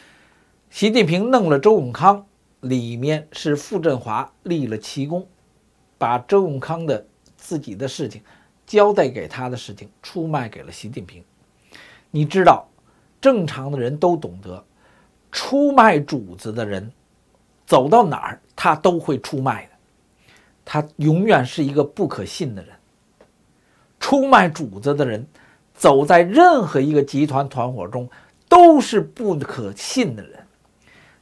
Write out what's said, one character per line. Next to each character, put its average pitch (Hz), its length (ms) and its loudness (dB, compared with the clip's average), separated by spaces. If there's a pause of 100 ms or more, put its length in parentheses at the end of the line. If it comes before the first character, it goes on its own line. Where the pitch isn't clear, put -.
(720)
习 214 200 -2
近 220 140 2
平 180 260 0
弄 220 200 2
了 143 80 4
周 208 160 4
永 135 180 -2
康， 196 340 2 (340)
里 120 360 -6
面 151 360 -4
是 147 220 -4
傅 180 240 -8
政 156 220 0
华 120 300 -6 (120)
立 165 240 -4
了 110 100 -6
奇 139 300 -10
功， 175 200 -8 (720)
把 123 200 -2
周 196 240 0
永 147 160 -4
康 165 280 -8
的 123 200 -4 (300)
自 - 220 -10
己 117 160 -12
的 117 120 -10
事 131 220 -8
情， - 140 -16 (440)
交 208 260 4
代 180 160 2
给 92 200 -10
他 127 200 -10
的 123 80 -10
事 113 180 -16
情 104 140 -20 (140)
出 165 240 -10
卖 139 220 -6
给 - 140 -18
了 - 100 -20
习 - 160 -16
近 117 160 -12
平。 87 180 -20 (880)
你 151 140 -2
知 185 200 0
道， 151 220 4 (540)
正 233 260 2
常 139 260 -10
的 139 60 -6
人 127 180 -4
都 175 180 0
懂 95 280 -10
得， 92 200 -18 (680)
出 285 420 0
卖 220 260 6
主 113 380 -8
子 110 160 -12
的 113 140 -8
人 101 260 -10 (720)
走 139 240 4
到 220 160 6
哪 147 140 -4
儿 - 240 -12 (120)
他 160 220 0
都 170 240 0
会 147 180 -4
出 - 220 -8
卖 123 240 -4
的， - 60 -20 (920)
他 151 240 -4 (100)
永 156 280 0
远 185 180 4
是 139 220 -6
一 143 80 -4
个 143 100 2
不 156 240 -4
可 - 160 -10
信 117 320 -10
的 95 80 -16
人。 - 80 -20 (1300)
出 269 260 0
卖 214 220 4
主 113 320 -10
子 139 160 -2
的 143 100 -2
人 113 180 -6 (500)
走 143 300 4
在 170 180 6
任 262 440 6
何 143 140 0
一 147 120 0
个 147 80 4
集 139 240 -2
团 139 240 -2
团 127 240 -6
伙 98 140 -10
中 123 240 -10 (380)
都 339 320 10
是 220 200 -2
不 180 380 -6
可 117 380 -10
信 190 400 -4
的 101 80 -18
人， - 200 -20 (760)